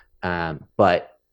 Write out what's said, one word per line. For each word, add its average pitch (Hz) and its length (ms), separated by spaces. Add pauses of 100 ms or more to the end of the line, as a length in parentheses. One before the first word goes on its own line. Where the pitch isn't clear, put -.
(240)
Um, 85 400 (120)
but 90 420 (140)